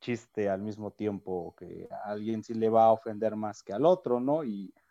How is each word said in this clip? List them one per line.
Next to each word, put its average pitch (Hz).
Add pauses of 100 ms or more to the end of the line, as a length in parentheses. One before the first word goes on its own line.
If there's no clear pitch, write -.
chiste 110
al 95
mismo 107
tiempo, 92
que 87
a 104
alguien 107
sí 117
le 113
va 113
a 113
ofender 110
más 107
que 95
al 110
otro, 175
¿no? 143
Y 101 (160)